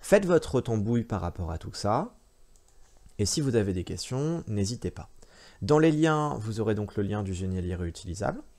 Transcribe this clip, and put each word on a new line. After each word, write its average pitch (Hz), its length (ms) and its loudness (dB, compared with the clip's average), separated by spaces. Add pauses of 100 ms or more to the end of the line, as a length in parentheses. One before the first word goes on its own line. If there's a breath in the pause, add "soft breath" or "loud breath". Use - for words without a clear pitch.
Faites 202 240 4
votre 160 360 4
tambouille 113 420 0
par 110 180 -4
rapport 87 300 -6
à 82 80 -4
tout - 160 -10
ça. 131 400 -2 (1040)
Et 104 80 2
si - 140 0
vous 135 160 2
avez 101 160 4
des 90 120 -2
questions, 139 640 -4
n'hésitez 104 460 -2
pas. - 180 -14 (500 loud breath)
Dans 151 200 6
les 160 100 8
liens, 151 480 2
vous 107 220 -6
aurez 107 160 2
donc 104 180 -6
le 107 80 -2
lien 104 220 -2
du 95 100 -4
Geniali 92 400 -4
réutilisable. 87 680 -6 (180)